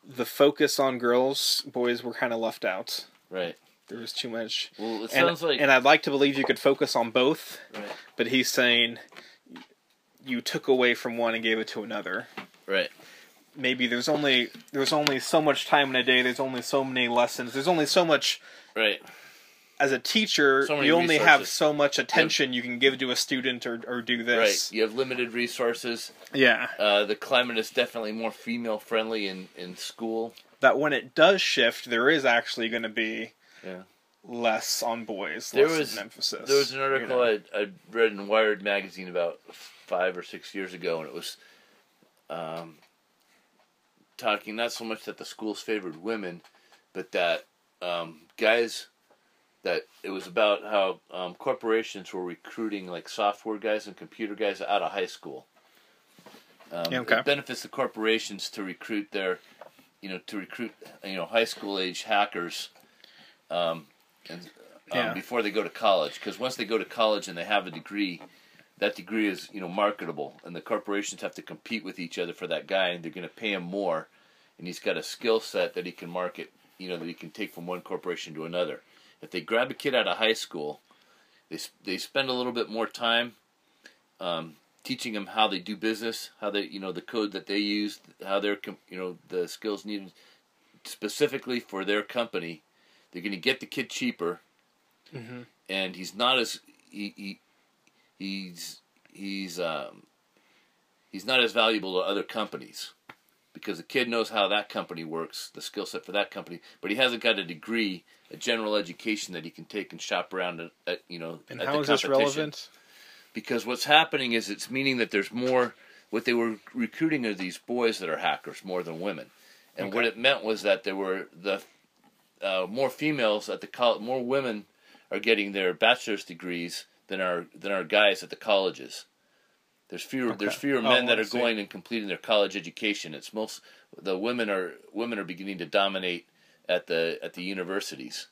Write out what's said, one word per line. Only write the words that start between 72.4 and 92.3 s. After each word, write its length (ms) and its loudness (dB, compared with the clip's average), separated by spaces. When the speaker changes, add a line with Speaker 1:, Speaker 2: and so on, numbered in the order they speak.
Speaker 2:
that 220 -4
guy, 220 2
and 120 -6
they're 80 -8
gonna 180 -10
pay 240 -6
him 120 -4
more, 420 -2
and 100 -12
he's 100 -10
got 180 -2
a 60 -6
skill 380 0
set 340 -2
that 120 -4
he 60 -8
can 180 -12
market, 420 -6
you 100 -12
know, 100 -4
that 100 -8
he 60 -8
can 160 -14
take 220 -10
from 140 -12
one 140 -6
corporation 540 -8
to 100 -8
another. 380 -4
If 80 -16
they 100 -4
grab 300 0
a 40 -8
kid 200 -2
out 120 4
of 120 0
high 160 4
school, 480 -6
they 80 -10
s-, 140 -12
they 140 -4
spend 320 -4
a 60 0
little 180 -2
bit 160 -4
more 180 -2
time, 480 0
um, 360 -6
teaching 300 -6
them 140 -6
how 200 4
they 100 -2
do 160 -6
business, 540 -4
how 80 -2
they, 140 0
you 140 -12
know, 140 -6
the 80 -6
code 320 -2
that 140 -8
they 100 -2
use, 420 -2
how 180 0
their 160 0
com-, 200 -14
you 80 -12
know, 180 -8
the 200 -2
skills 380 -6
needed 260 -10
specifically 760 -4
for 240 -8
their 180 2
company. 600 -6